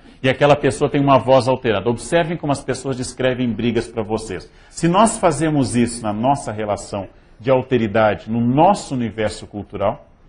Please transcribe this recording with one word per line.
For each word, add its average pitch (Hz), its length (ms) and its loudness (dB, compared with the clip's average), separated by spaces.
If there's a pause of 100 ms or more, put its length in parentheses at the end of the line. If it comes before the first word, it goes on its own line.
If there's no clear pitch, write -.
(220)
E 131 60 2
aquela 143 260 4
pessoa 143 360 0
tem 143 100 0
uma 135 180 4
voz 127 300 4
alterada. 113 400 0
Observem 165 480 -2
como 143 160 -4
as 135 100 -4
pessoas 131 340 -6
descrevem 127 540 -2
brigas 110 380 -2
pra 113 160 -6
vocês. 104 480 -6 (160)
Se - 180 -4
nós 202 320 2
fazemos 147 560 0
isso 117 280 0
na 107 100 -4
nossa 127 400 -2
relação 104 560 -6 (320)
de 127 100 -2
alteridade, 110 800 2
no 117 100 -2
nosso 147 540 2
universo 107 540 -6
cultural, 101 580 -6 (220)